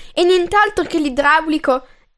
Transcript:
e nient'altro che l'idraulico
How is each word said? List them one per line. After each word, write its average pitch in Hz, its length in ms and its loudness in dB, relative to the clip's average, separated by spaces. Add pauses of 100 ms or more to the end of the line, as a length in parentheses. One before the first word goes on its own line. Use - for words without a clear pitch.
(140)
e 339 120 0
nient'altro 370 580 2
che 330 160 -4
l'idraulico 294 880 0 (300)